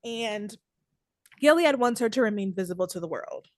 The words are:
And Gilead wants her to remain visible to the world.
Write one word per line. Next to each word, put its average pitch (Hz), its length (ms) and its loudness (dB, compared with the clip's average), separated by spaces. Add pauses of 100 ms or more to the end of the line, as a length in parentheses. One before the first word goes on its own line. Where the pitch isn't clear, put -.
And 220 500 -6 (840)
Gilead 302 380 6
wants 240 220 2
her 233 100 2
to 254 120 0
remain 202 320 -2
visible 185 320 -2
to 180 140 -10
the 170 80 -8
world. - 480 -10